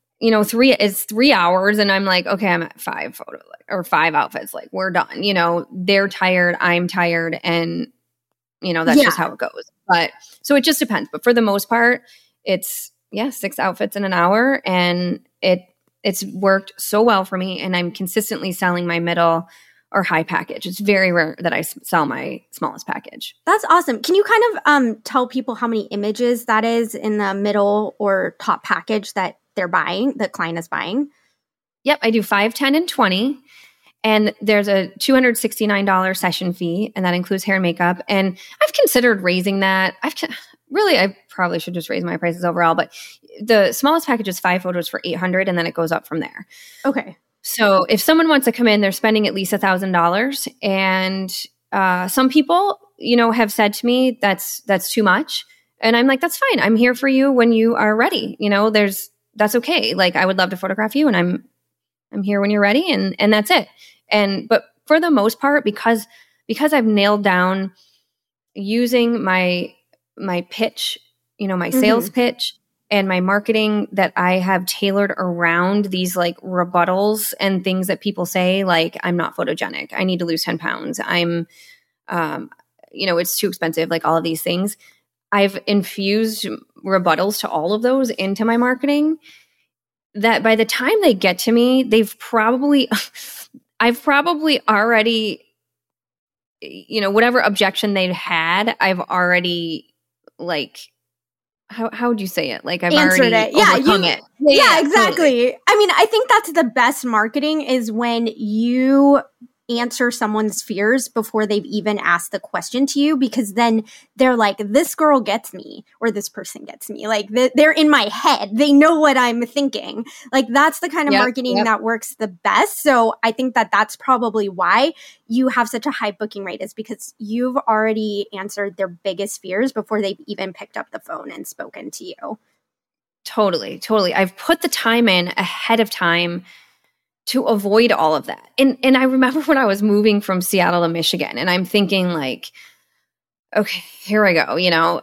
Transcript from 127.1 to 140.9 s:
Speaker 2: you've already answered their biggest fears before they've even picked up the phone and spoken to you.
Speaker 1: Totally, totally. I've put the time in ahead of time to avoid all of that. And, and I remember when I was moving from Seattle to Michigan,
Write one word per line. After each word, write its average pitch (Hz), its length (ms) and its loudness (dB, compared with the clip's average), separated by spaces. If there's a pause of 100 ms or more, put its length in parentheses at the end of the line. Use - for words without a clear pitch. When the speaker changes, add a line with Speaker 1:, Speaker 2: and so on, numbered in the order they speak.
Speaker 2:
you've 240 400 -4
already 214 720 0
answered 202 460 -8
their 190 100 -2
biggest 190 540 -8
fears 202 320 -2
before 214 260 -4
they've 196 260 -6
even 190 280 -8
picked - 240 -16
up - 140 -12
the - 80 -14
phone - 300 -14
and - 160 -14
spoken - 440 -16
to - 140 -16
you. - 340 -14 (880)
Speaker 1:
Totally, 170 520 -2
totally. 202 360 0
I've 185 240 0
put - 240 0
the 349 60 -2
time 233 420 2
in 180 260 2
ahead 226 440 0
of 220 100 0
time 175 560 -2 (800)
to 254 160 -2
avoid 208 500 4
all 156 240 2
of 135 80 -4
that. - 320 -12
And, 262 260 4
and 262 140 6
I 254 60 4
remember 262 400 2
when 269 160 2
I 254 80 2
was 202 160 0
moving 208 400 4
from 185 180 -2
Seattle 175 400 0
to 170 80 2
Michigan, 170 480 -4